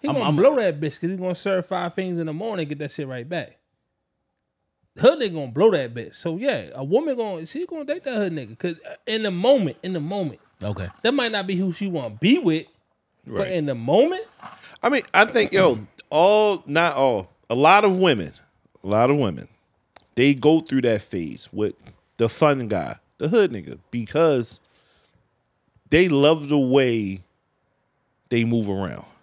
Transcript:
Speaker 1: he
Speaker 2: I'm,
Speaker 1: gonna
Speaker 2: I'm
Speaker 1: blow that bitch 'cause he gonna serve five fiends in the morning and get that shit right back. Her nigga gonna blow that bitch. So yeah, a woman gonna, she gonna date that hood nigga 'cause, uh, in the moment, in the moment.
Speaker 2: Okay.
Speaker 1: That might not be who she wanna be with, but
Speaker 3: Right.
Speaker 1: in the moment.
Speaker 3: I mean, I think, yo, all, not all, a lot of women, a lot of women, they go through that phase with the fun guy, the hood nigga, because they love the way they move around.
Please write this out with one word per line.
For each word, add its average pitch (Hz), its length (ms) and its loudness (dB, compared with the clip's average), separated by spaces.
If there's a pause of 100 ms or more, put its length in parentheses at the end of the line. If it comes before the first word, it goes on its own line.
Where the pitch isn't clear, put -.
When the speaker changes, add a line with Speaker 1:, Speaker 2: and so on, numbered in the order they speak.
Speaker 1:
he 277 60 -6
Speaker 2:
I'm, - 60 -2
Speaker 1:
gonna 262 120 -2
Speaker 2:
I'm 147 100 2
Speaker 1:
blow 254 200 6
that 185 240 0
bitch 151 200 -6
'cause 165 100 -2
he 190 60 -6
gonna 180 180 -6
serve 185 320 -2
five 175 260 -6
fiends 180 280 -6
in 160 60 -4
the 156 60 -8
morning 196 320 -6
and 147 40 -12
get 147 100 -10
that 143 140 -10
shit 143 160 -10
right 127 200 -12
back. 165 300 -10 (1400)
Her 277 180 6
nigga 220 180 -4
gonna 147 180 -8
blow 180 200 4
that 131 200 -2
bitch. 117 240 -12
So 165 220 -8
yeah, 190 360 -4
a 135 100 -10
woman 254 320 0
gonna, 202 280 -8
she 311 220 -10
gonna 311 180 -10
date 285 200 -8
that 254 120 -8
hood 202 160 -2
nigga 120 260 -10
'cause, 175 180 -6 (120)
uh, - 60 -16 (120)
in 220 180 -4
the 202 60 -2
moment, 190 520 2
in 185 100 -8
the 175 80 -4
moment. 165 400 -6 (220)
Speaker 2:
Okay. 98 260 -6 (140)
Speaker 1:
That 233 100 0
might 247 200 0
not 202 140 -4
be 190 100 -2
who 185 160 -2
she 196 140 -8
wanna 139 280 -6
be 208 240 4
with, 165 280 0 (600)
but - 140 -12
Speaker 3:
Right. 190 120 -2
Speaker 1:
in 160 140 -2
the 139 80 -4
moment. 214 480 0 (600)
Speaker 3:
I 226 60 2
mean, 277 140 0 (100)
I 208 140 6
think, 226 260 0
yo, 170 280 4 (280)
all, 202 580 2
not 156 280 0
all, 127 360 0 (200)
a 117 40 -2
lot 165 300 6
of 190 140 2
women, 120 340 2 (500)
a - 40 -12
lot 110 240 4
of 147 80 2
women, 95 300 -4 (680)
they 135 180 4
go 147 280 4
through 139 220 -2
that 113 200 0
phase - 500 -10
with 101 220 -4 (420)
the 113 140 0
fun 139 380 0
guy, 78 280 -4 (220)
the 151 100 -4
hood 202 240 2
nigga, 90 260 -12 (120)
because 127 680 0 (1300)
they 180 180 4
love 147 400 4
the 147 100 2
way 123 640 2 (1080)
they 117 160 2
move 113 240 -2
around. 95 340 -6 (180)